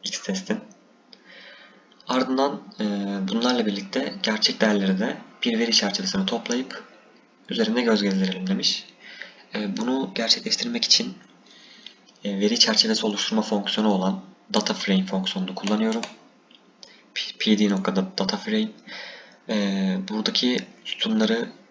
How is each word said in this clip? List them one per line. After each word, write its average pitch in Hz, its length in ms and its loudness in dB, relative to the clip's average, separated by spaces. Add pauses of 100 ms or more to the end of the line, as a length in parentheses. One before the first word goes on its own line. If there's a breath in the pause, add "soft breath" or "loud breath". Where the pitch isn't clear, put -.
X - 180 -8
testin. - 380 -4 (1500 loud breath)
Ardından, 131 540 2 (180)
e, 107 60 0 (420)
bunlarla 240 380 2
birlikte 196 480 -2 (100)
gerçek - 380 0
değerleri 98 380 4
de 131 180 -2 (260)
bir 113 160 2
veri 160 120 2
çerçevesine - 540 0
toplayıp - 580 -4 (680)
üzerinde 113 320 0
göz 110 220 4
gezdirelim 95 440 0
demiş. - 380 0 (720 loud breath)
E, 104 220 -2
bunu 127 380 -2
gerçekleştirmek 117 680 0
için, - 340 2 (1040 loud breath)
e, 101 160 -2
veri 107 200 2
çerçevesi 110 460 2
oluşturma 107 360 0
fonksiyonu 107 480 0
olan 95 340 2 (300)
data - 200 0
frame 95 320 2
fonksiyonunu 92 500 -4
kullanıyorum. 110 460 0 (1120 loud breath)
P-, - 260 -8
P 214 200 4
D 208 100 6
nokta 190 260 0
da-, 190 220 0
data 190 200 0
frame. 220 340 -2 (760 loud breath)
E, 98 480 2 (120)
buradaki 110 480 0 (280)
sütunları 110 640 0 (220)